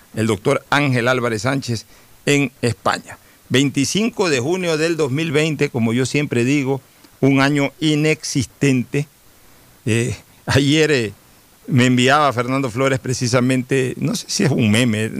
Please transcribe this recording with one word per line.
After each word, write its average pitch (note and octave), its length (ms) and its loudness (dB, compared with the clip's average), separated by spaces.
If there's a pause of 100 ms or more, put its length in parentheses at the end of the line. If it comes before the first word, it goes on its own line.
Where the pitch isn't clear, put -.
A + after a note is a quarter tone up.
(160)
el A2 120 -2
doctor A2 420 0
Ángel C3 400 0
Álvarez A#2+ 320 -2
Sánchez, B2+ 460 -4 (380)
en C#3+ 360 0
España. - 560 -4 (320)
Veinticinco C#3+ 800 0
de C3+ 100 2
junio E3 380 -2
del E3 180 0
dos D3 160 -2
mil D#3 220 -2
veinte, D3+ 360 0
como A2+ 220 -2
yo B2+ 140 0
siempre B2 400 -2
digo, C3+ 340 0 (400)
un C3+ 220 4
año C#3 400 0
inexistente. D3 1300 -2 (800)
Eh, A2+ 300 0 (300)
ayer, C#3+ 460 2
eh, A2+ 220 0 (540)
me B2 180 4
enviaba B2+ 480 4
Fernando B2+ 360 -2
Flores C3 300 0
precisamente, B2+ 960 0
no - 180 -4
sé - 120 -10
si - 160 -2
es A#3 80 2
un A2 200 2
meme, A2 480 0